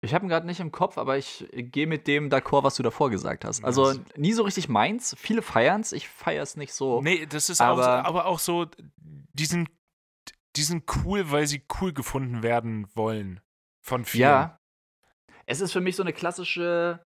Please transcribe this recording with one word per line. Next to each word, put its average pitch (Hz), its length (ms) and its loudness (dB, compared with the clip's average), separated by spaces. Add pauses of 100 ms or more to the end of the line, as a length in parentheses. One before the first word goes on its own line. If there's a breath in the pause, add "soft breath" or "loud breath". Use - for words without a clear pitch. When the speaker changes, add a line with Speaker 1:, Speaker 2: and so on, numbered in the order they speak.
Speaker 1:
Ich 113 120 -4
hab 175 100 4
ihn 190 60 -6
grad 165 160 2
nicht 175 160 -6
im 160 100 -6
Kopf, - 260 -2
aber 131 200 0
ich - 340 -8
geh 123 340 -2
mit 156 220 -2
dem 147 220 2
d'accord, 135 340 2
was 139 120 2
du 123 80 -4
davor 123 260 2
gesagt 92 340 -4
hast. 107 220 -6
Also 135 280 4
Speaker 2:
Nice. 127 60 -6 (160)
Speaker 1:
nie 151 180 0
so 226 100 2
richtig 190 260 -4
meins. 139 500 0
Viele 226 220 -2
feiern's, 165 500 2
ich - 160 -8
feier's - 480 -6
nicht 147 180 -10
so. 131 280 0
Speaker 2:
Nee, 160 240 2
das 147 240 -2
ist 175 100 -2
Speaker 1:
Aber 123 420 6
Speaker 2:
auch, 127 40 -4
aber 170 200 0
auch 175 140 -2
so, 170 280 -2 (300)
die 147 480 -8
sind, 165 240 0 (880)
die 147 80 -2
sind 160 220 -2 (180)
cool, 180 280 0
weil 147 160 4
sie 147 160 -6 (180)
cool 190 100 0
gefunden 123 520 -4
werden 113 520 0
wollen 107 460 -4 (440)
von 123 200 -2
vielen. 117 160 0
Speaker 1:
Ja. 143 380 6 (880 soft breath)
Es 139 140 -4
ist 180 120 -2
für 185 80 0
mich 180 160 0
so 196 60 -2
eine 170 100 -2
klassische 170 960 -2